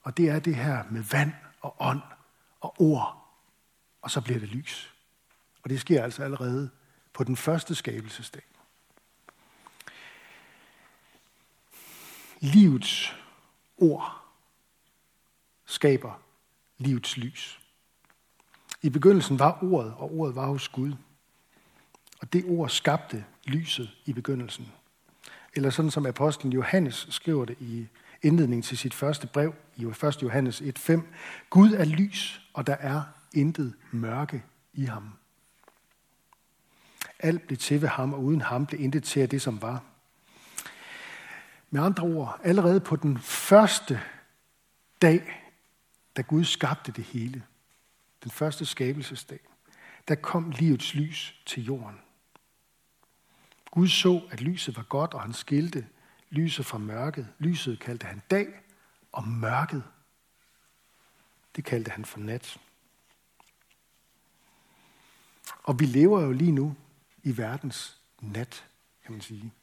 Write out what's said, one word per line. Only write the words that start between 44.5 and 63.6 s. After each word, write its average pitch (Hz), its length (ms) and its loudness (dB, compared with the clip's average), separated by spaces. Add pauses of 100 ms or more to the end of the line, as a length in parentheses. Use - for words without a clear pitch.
dag, - 500 4 (640)
da 135 40 -2
Gud 156 240 2
skabte - 460 -2
det 110 120 -10
hele, 123 400 -8 (800)
den 117 80 -12
første 151 340 -4
skabelsesdag, 135 720 -6 (680)
der 151 80 2
kom 165 340 -4
livets 143 440 2
lys - 520 -6
til 120 200 -8
jorden. 110 340 -10 (1700)
Gud 180 160 4
så, 180 340 4 (100)
at 117 100 -10
lyset 143 360 -4
var 113 60 -10
godt, 147 300 -4
og 127 80 -10
han 110 120 -10
skilte 147 540 -2 (420)
lyset 147 360 -2
fra 120 120 -8
mørket. 113 500 -6 (120)
Lyset 147 400 -2
kaldte 120 260 -10
han 98 160 -12 (100)
dag, 196 160 2 (640)
og 110 160 -8
mørket, 120 560 -2 (1700)
det 143 100 -8
kaldte 113 260 -4
han 107 140 -12
for - 140 -16
nat. 110 380 -10 (3000)